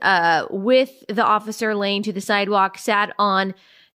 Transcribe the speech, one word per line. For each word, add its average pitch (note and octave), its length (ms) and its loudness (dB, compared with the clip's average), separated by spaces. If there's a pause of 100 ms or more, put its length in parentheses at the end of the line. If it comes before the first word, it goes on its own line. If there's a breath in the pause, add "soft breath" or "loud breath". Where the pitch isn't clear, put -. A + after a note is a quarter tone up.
uh, E3+ 480 2
with B3+ 580 0
the G#3+ 180 -2
officer G#3+ 500 -2
Lane G3+ 280 -2
to G#3 100 -4
the F#3+ 80 -6
sidewalk, G3+ 560 0
sat G#3 420 -2
on G3 340 0 (440 soft breath)